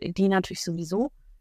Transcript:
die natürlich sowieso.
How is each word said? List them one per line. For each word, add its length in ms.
die 280
natürlich 340
sowieso. 500